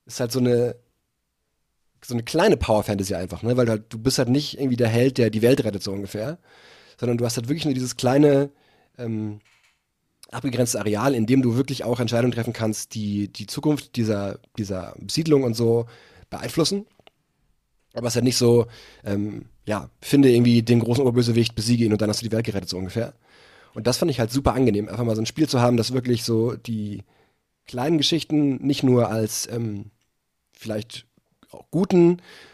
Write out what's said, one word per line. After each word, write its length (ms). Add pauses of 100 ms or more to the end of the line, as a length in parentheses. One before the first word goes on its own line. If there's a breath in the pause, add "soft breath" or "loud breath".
ist 140
halt 120
so 80
eine, 360 (1300)
so 100
eine 100
kleine 340
Power-Fantasy 580
einfach, 280
ne? 140
Weil 80
du 60
halt, 220
du 60
bist 200
halt 100
nicht 280
irgendwie 200
der 100
Held, 300
der 120
die 120
Welt 220
rettet, 200
so 80
ungefähr, 460 (640 soft breath)
sondern 180
du 80
hast 120
halt 120
wirklich 160
nur 80
dieses 240
kleine, 520 (480)
ähm, 420 (920)
abgegrenzte 480
Areal, 360
in 100
dem 160
du 140
wirklich 280
auch 160
Entscheidungen 340
treffen 200
kannst, 400
die 400
die 140
Zukunft 480
dieser, 440 (180)
dieser 380 (140)
Siedlung 340
und 120
so 320 (420 soft breath)
beeinflussen. 560 (1080)
Aber 140
es 60
ist 40
halt 80
nicht 120
so, 300 (360 loud breath)
ähm, 420 (200)
ja, 240 (120)
finde 300
irgendwie 300
den 180
großen 220
Oberbösewicht, 540
besiege 300
ihn 60
und 100
dann 80
hast 120
du 60
die 40
Welt 140
gerettet, 240
so 80
ungefähr. 360 (600 soft breath)
Und 140
das 100
fand 140
ich 80
halt 120
super 220
angenehm, 340
einfach 160
mal 120
so 60
ein 40
Spiel 240
zu 120
haben, 160
das 160
wirklich 300
so 320
die 480 (640)
kleinen 320
Geschichten 580 (100)
nicht 180
nur 260
als, 420
ähm, 400 (600)
vielleicht 560 (440)
auch 200
guten 500 (320 loud breath)